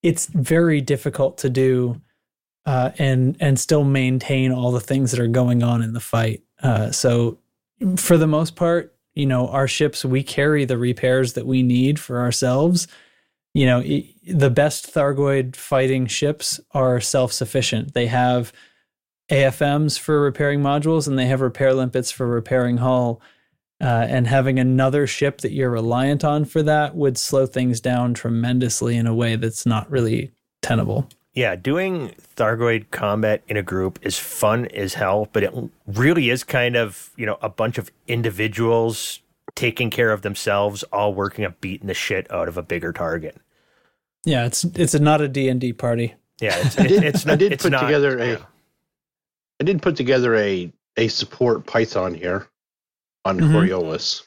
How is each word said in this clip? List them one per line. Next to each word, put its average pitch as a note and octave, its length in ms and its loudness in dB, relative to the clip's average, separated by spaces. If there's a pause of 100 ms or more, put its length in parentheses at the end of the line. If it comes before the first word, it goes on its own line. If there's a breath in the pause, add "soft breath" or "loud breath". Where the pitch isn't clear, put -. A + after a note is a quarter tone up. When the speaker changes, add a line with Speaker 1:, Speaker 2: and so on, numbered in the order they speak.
Speaker 1:
It's E3+ 240 0
very D#3+ 540 2
difficult C3+ 580 -2
to C3+ 120 -2
do, B2+ 500 2 (640)
uh, B2+ 340 0
and, C3 420 2
and C3+ 200 2
still D3 240 2
maintain C3 640 0
all B2 220 0
the A#2+ 80 0
things C3+ 300 -2
that B2 100 -2
are A#2+ 80 0
going B2 340 2
on A#2+ 200 2
in A2+ 100 -4
the A#2 80 -6
fight. A2+ 420 -2 (200)
Uh, A2+ 280 0
so A#2+ 480 0 (580)
for F3 200 4
the D#3+ 100 4
most D#3 300 0
part, E3+ 380 0 (200)
you C#3+ 120 -2
know, B2+ 220 0
our C3+ 200 0
ships, - 380 -2
we C3 160 0
carry D3 420 0
the B2 140 -2
repairs B2+ 560 0
that B2 120 -6
we C3 160 2
need B2+ 380 2
for B2 200 -6
ourselves. C3 680 0 (640 soft breath)
You C#3 140 4
know, B2 160 4
e-, C#3+ 340 -4 (100)
the D3 220 2
best C#3 460 0
Thargoid C#3 600 0
fighting C3 520 0
ships - 540 -4 (100)
are B2+ 300 2
self-sufficient. B2+ 920 -2
They A#2+ 140 0
have B2 460 0 (800 soft breath)
A C#3 140 4
F C3 160 0
Ms D3 380 0
for D3+ 220 0
repairing C#3+ 400 0
modules, D3 460 0
and C3+ 120 0
they B2+ 80 2
have C3 160 2
repair C3 320 2
limpets B2+ 360 -2
for B2+ 160 -4
repairing A#2+ 520 0
hull. B2 420 0 (600 soft breath)
Uh, A#2 280 2
and B2 200 0
having C3 320 2
another C3 480 2
ship - 320 -2
that - 100 -4
you're C3+ 180 -2
reliant A#2+ 540 0
on D3 220 0
for D#3 180 -2
that D3+ 320 2
would C#3+ 240 0
slow C3+ 280 0
things B2+ 340 -2
down B2 340 0
tremendously A#2+ 840 0
in A#2 120 0
a A2+ 60 0
way A#2 200 0
that's A2 320 -4
not A2 240 0
really A#2+ 400 -2 (320)
tenable. A2 460 -2 (260)
Speaker 2:
Yeah, A2 220 0
doing D#3 580 -4 (220)
Thargoid A2+ 560 0
combat G#2+ 560 0
in G#2 80 -4
a G2+ 60 -2
group F#2 400 -4
is - 160 -4
fun A2 480 -2
as G2+ 280 -6
hell, G#2 380 -2
but G2+ 100 0
it G2 100 -2 (360)
really B2+ 420 2
is C3 140 -2
kind B2 320 0
of, A2+ 400 -4
you A2+ 100 -8
know, G#2 160 -4
a A2 60 -6
bunch A2+ 280 -4
of - 140 -8 (160)
individuals A2+ 1120 -2 (380)
taking A#2+ 340 -2
care A2+ 220 0
of G2+ 100 -4
themselves, G2+ 680 -2
all G#2 200 0
working G2 320 -4
at F2+ 160 -8
beating G2 280 -10
the F#2 60 -6
shit - 360 -4
out E2+ 180 -2
of E2+ 80 -8
a F2 60 -6
bigger E2+ 300 -6
target. D#2+ 440 -6 (880)
Speaker 1:
Yeah, B2+ 220 2
it's, - 160 -4
it's F3 320 0
not D3+ 260 4
a D3 80 0
D C3+ 200 -2
and B2+ 120 0
D B2 120 -2
party. A#2 420 -2 (260)
Speaker 2:
Yeah, G2+ 180 -2
it's, - 200 0
Speaker 3:
<laughs> - 0 -
I - 80 6
did, F#3+ 160 4
Speaker 2:
it's D#3 240 0
Speaker 3:
I D#3 40 0
Speaker 2:
not, D3 100 4
Speaker 3:
did G3+ 140 4
Speaker 2:
it's - 100 -8
Speaker 3:
put E3 80 2
Speaker 2:
not, C3+ 80 2
Speaker 3:
together C#3 380 2
a, A#2+ 140 -2
Speaker 2:
yeah. A2 40 -4 (1200)
Speaker 3:
I C#3 40 -2
did F3+ 180 0
put E3+ 140 0
together B2 400 2
a, F#2+ 360 0 (240)
a A2 120 2
support A2 580 -2
Python G2 480 -2
here F2+ 320 -6 (760)
on F#3+ 140 0
Speaker 1:
Mm-hmm. D#3 160 4
Speaker 3:
Coriolis. D#3 720 0